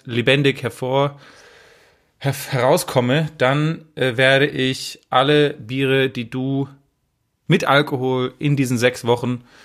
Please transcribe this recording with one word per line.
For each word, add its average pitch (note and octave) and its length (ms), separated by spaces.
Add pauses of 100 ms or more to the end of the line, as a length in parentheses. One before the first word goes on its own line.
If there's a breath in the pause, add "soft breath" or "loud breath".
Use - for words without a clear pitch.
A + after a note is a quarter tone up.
lebendig C3 580
hervor, C3+ 560 (1000 soft breath)
her-, C3+ 160 (160)
herauskomme, C3+ 760 (100)
dann, D3+ 560
äh, C3 220
werde C3+ 300
ich C3 540 (100)
alle C#3+ 440
Biere, C3 560
die A#2 200
du C3+ 380 (800)
mit E3+ 160
Alkohol C3 760
in D3 180
diesen B2+ 220
sechs B2 260
Wochen A#2+ 380 (220 soft breath)